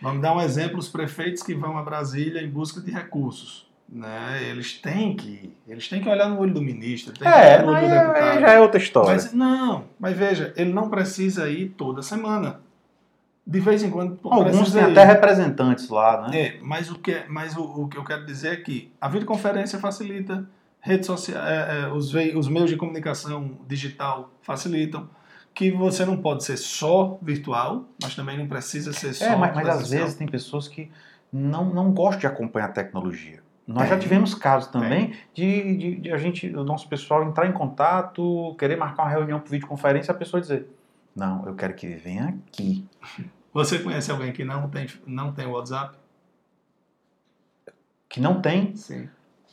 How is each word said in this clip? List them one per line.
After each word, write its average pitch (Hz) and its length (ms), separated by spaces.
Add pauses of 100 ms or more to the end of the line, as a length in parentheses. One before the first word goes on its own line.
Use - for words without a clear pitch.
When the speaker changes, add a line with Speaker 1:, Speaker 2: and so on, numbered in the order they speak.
Speaker 1:
Vamos 139 200
dar 165 140
um 175 60
exemplo: 165 360
os 165 120
prefeitos 160 520
que 175 140
vão 156 220
a 151 40
Brasília 151 600
em 151 80
busca 156 320
de 175 100
recursos, 147 760 (220)
né? 117 640
Eles 120 320
têm 190 340
que - 140
ir, 98 280 (100)
eles 113 200
têm 190 140
que 196 80
olhar 202 180
no 202 120
olho 190 140
do 151 80
ministro, 120 520
têm - 80
que 339 160
Speaker 2:
É, 160 200
Speaker 1:
olhar - 60
no - 40
olho - 100
Speaker 2:
aí 339 100
Speaker 1:
do 339 60
Speaker 2:
é, 339 60
Speaker 1:
deputado. 311 240
Speaker 2:
aí 294 180
já 240 120
é 226 60
outra 220 200
história. 104 340
Speaker 1:
Mas, 92 200
não, 254 500 (160)
mas 185 180
veja, 185 380
ele 175 180
não 208 160
precisa 190 600
ir 180 200
toda 135 320
semana. 208 600 (840)
De 180 140
vez 208 240
em 190 80
quando, 180 240
pô, - 180
Speaker 2:
Alguns 190 220
Speaker 1:
precisa 202 240
Speaker 2:
têm 202 80
Speaker 1:
ir. 180 40
Speaker 2:
até 196 120
representantes 185 840
lá, 110 380
né? 147 140
Speaker 1:
É, 123 220
mas 160 260
o 175 80
que - 140
é, 160 180
mas 156 260
o, 165 60 (220)
o 139 40
que 147 100
eu 139 60
quero 151 220
dizer 147 280
é - 20
que 151 440
a 139 80
videoconferência 202 680
facilita, 196 720 (320)
rede 185 240
socia-, - 320
é, 156 440
é, 143 120
os 143 180
vei-, 160 240
os 151 120
meios 165 240
de 156 60
comunicação 147 880
digital 135 640 (100)
facilitam, 156 680 (460)
que 190 160
você 185 360
não 190 120
pode 147 260
ser 131 140
só 190 640
virtual, 131 640 (160)
mas - 140
também 139 200
não 147 120
precisa 143 440
ser 143 220
só 202 120
Speaker 2:
É, 226 100
mas, 180 180
mas 156 140
às 165 80
Speaker 1:
presencial. 135 260
Speaker 2:
vezes 165 160
tem 151 100
pessoas 143 400
que 156 240 (400)
não, 143 340
não 185 260
gostam 190 300
de 143 60
acompanhar 113 380
a 98 60
tecnologia. 87 760 (220)
Nós 123 220
já 190 60
Speaker 1:
Tem. 190 80
Speaker 2:
tivemos 196 320
casos 135 340
Speaker 1:
Tem. 127 100
Speaker 2:
também 151 340 (200)
de, 196 440
de, 175 240
de 165 100
a 160 80
gente, 175 360
o 143 80
nosso 147 240
pessoal 151 360
entrar 160 240
em 185 40
contato, 170 1080
querer 143 160
marcar 156 300
uma 147 40
reunião 151 300
por 147 100
videoconferência 143 600
e - 20
a - 20
pessoa 175 240
dizer, 147 280 (480)
"Não, 95 320
eu 95 80
quero 95 180
que - 140
ele 85 80
venha 95 420 (100)
aqui." - 380 (640)
Speaker 1:
Você 151 280
conhece 160 320
alguém 131 200
que 139 120
não 143 260
tem, 139 160 (220)
não 135 240
tem 135 160
WhatsApp? 123 500 (2000)
Speaker 2:
Que - 140
não 170 180
tem? 196 360
Speaker 1:
Sim. - 340 (440)